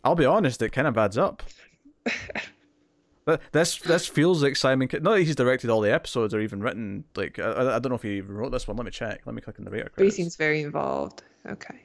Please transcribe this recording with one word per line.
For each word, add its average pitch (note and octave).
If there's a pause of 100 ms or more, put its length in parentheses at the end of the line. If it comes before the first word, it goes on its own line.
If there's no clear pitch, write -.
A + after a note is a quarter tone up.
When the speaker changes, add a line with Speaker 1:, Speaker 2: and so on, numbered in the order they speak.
Speaker 1:
I'll C#3
be D#3
honest, D3+
it A2
kind C#3+
of A2+
adds G#2
up. - (640)
Speaker 2:
<laughs> - (1120)
Speaker 1:
But D3+ (100)
this, -
this -
feels D#3+
like C#3
Simon C3
Kin-, D#3
not G3+
that F#3
he's D#3
directed B2+
all A2+
the G#2+
episodes A#2+
or A2
even G#2
written, G#2 (140)
like, -
I, -
I, B2+
I A2+
don't B2+
know B2
if A2
he G2+
even G2
wrote C3
this B2+
one. G#2+
Let A#2+
me G2
check. G#2+
Let A#2
me A2+
click -
on G#2
the F#2+
writer G#2+
Speaker 2:
But - (140)
he G3
Speaker 1:
credits. -
Speaker 2:
seems E3+
very D#3
involved. D3 (200)
Okay. -